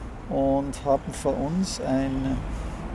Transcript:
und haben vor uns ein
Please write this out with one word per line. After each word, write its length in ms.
und 540
haben 300
vor 240
uns 420
ein 560